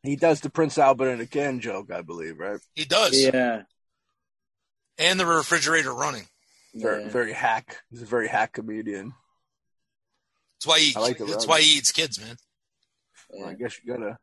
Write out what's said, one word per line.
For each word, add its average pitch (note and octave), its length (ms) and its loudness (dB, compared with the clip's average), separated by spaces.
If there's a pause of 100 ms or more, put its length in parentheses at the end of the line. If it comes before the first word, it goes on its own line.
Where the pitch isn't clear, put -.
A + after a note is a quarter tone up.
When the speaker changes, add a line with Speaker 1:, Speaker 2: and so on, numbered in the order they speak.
Speaker 1:
He C#3 120 -2
does D#3+ 240 4
the C#3+ 100 -8
Prince D#3 280 0
Albert C3+ 320 4
in A#2+ 100 -6
a A#2 60 -8
can C#3+ 340 -4
joke, G2+ 300 -8
I F2+ 120 -8
believe, E2 360 -12
right? G2+ 220 -8 (140)
Speaker 2:
He D#3 100 -6
does. E3+ 360 2
Speaker 3:
Yeah. B2+ 420 2 (1400)
Speaker 2:
And F3+ 200 4
the F3+ 80 2
refrigerator D#3 680 2
running. B2+ 320 -4 (480)
Speaker 1:
Very, G#2+ 300 -4
Speaker 3:
Yeah. G#2+ 40 -12
Speaker 1:
very A2+ 240 -2
hack. - 460 -4 (120)
He's A#2 120 -18
a A2+ 40 -14
very A2+ 220 -2
hack A2 240 -2
comedian. A2 600 -10 (1400)
Speaker 2:
That's - 100 -8
why D#3+ 140 6
he, D3 160 4
Speaker 1:
I A2 40 -2
like A#2 180 2
the A2+ 60 -6
Speaker 2:
that's G#2 220 -2
Speaker 1:
run. D3 100 -4
Speaker 2:
why D#3 60 6
he D3+ 160 6
eats B2+ 140 0
kids, B2+ 280 -2
man. A2+ 160 -16 (920)
Speaker 1:
Well, G2 180 -14
I - 40 -12
Speaker 3:
Yeah. G2 60 -14
Speaker 1:
guess A#2 240 -8
you A#2+ 120 -12
gotta. A2+ 280 -8